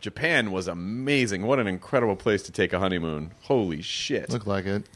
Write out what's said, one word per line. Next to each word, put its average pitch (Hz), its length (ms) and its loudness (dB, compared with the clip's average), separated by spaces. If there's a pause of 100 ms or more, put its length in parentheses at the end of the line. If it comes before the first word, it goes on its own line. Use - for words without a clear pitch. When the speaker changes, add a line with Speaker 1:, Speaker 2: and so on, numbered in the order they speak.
Speaker 1:
Japan 123 520 0
was 92 160 -2
amazing. 107 720 0
What 131 160 2
an 113 80 2
incredible 101 480 0
place 101 300 2
to - 80 -14
take 90 200 2
a 90 60 0
honeymoon. 82 540 -2 (100)
Holy 92 400 0
shit. - 480 -4
Speaker 2:
Looked 107 160 -4
like 98 180 0
it. 101 320 -2